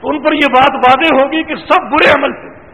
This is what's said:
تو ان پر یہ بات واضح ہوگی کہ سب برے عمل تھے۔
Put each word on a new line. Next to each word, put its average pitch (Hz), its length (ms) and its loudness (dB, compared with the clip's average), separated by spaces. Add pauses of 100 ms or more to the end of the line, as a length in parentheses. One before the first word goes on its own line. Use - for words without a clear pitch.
تو 240 80 -10
ان 285 140 -4
پر 302 100 0
یہ 294 160 0
بات 254 220 4
واضح 269 540 2
ہوگی 320 180 -4
کہ 311 120 -8
سب 294 280 0
برے 285 360 0
عمل 269 140 -4
تھے۔ - 160 -16 (260)